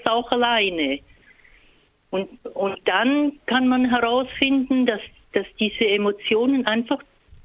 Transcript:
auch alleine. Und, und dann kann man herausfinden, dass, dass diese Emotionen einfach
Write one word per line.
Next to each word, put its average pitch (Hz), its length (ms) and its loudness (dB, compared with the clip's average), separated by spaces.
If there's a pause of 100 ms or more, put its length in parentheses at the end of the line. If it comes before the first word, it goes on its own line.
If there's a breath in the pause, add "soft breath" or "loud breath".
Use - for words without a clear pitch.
auch 233 240 0
alleine. 196 680 0 (1120 soft breath)
Und, 190 180 -4 (260)
und 196 300 -4
dann 277 480 2 (140)
kann 254 200 2
man 254 240 2
herausfinden, 254 960 0
dass, 214 140 0 (320)
dass 196 140 -2 (120)
diese 214 300 0
Emotionen 214 760 0
einfach 233 340 -2 (440)